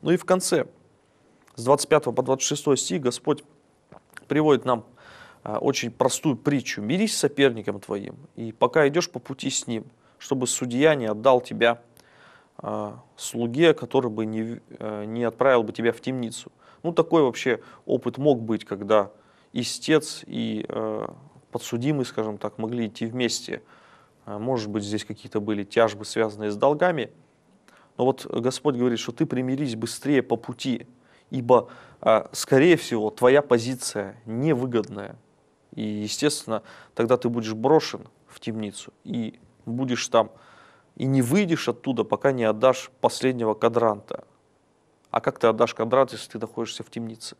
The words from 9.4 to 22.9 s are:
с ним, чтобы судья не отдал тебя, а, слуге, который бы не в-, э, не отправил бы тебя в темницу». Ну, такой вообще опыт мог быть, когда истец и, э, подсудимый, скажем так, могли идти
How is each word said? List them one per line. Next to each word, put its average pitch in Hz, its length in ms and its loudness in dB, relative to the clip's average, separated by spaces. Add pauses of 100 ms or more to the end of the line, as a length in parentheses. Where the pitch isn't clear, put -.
с - 160 -6
ним, 113 180 -6 (340)
чтобы 127 280 -2
судья 127 480 2
не 131 100 -4
отдал 117 380 2
тебя, 117 400 0 (760)
а, 107 420 -8 (180)
слуге, 123 580 2
который 131 360 -2
бы 110 140 -4
не 110 180 -4
в-, 113 180 -10 (180)
э, 107 260 -8
не 113 200 -6
отправил 120 400 4
бы 107 80 -8
тебя 113 200 0
в - 80 -6
темницу». 123 500 -8 (320)
Ну, 170 100 -4
такой 165 300 4
вообще 123 380 0 (240)
опыт 123 340 -2
мог 135 220 2
быть, 117 240 -4
когда 101 460 0 (420)
истец - 720 -2
и, 113 420 -6
э, 110 380 -6 (440)
подсудимый, 127 560 -2
скажем 107 320 -6
так, - 180 -8
могли 113 300 -4
идти 107 180 -8